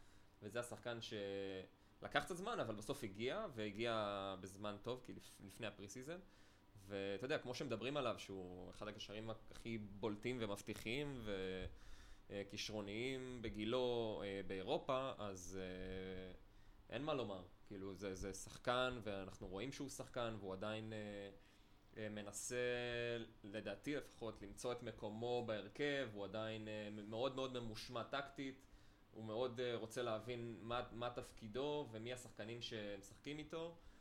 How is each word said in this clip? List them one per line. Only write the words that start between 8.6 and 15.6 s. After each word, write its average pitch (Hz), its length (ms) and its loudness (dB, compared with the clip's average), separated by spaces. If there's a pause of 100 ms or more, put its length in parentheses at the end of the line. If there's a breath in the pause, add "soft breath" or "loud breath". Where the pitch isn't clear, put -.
אחד 104 160 -4
הקשרים 107 420 -4 (220)
הכי 113 260 0
בולטים 104 640 2
ומבטיחים, 113 840 0
ו-, 95 420 2 (680 loud breath)
אה, 101 180 0
כישרוניים 113 920 0
בגילו, 110 840 4
אה, 98 220 2
באירופה, 127 720 4
אז, 95 440 -4